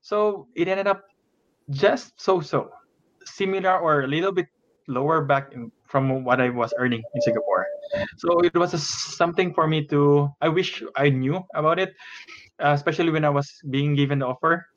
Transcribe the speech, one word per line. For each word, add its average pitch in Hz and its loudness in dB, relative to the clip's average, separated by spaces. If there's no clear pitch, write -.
So 208 -2
it 170 0
ended 196 -2
up 196 0
just 190 0
so-so, 160 0
similar 190 -2
or 156 2
a 131 -2
little 160 0
bit 180 -2
lower 143 0
back 139 0
in, 117 -14
from 135 0
what 127 2
I 123 4
was 120 -2
earning 120 0
in - -4
Singapore. 110 0
So 170 2
it 175 2
was 175 2
a, 170 -2
something 170 -2
for 160 2
me 156 0
to, 143 4
I 160 2
wish 180 -2
I 139 2
knew 135 0
about 160 0
it, 190 -2
uh, 143 2
especially 160 0
when 156 0
I 147 4
was 139 0
being 143 0
given 143 2
the 135 -2
offer. 165 -2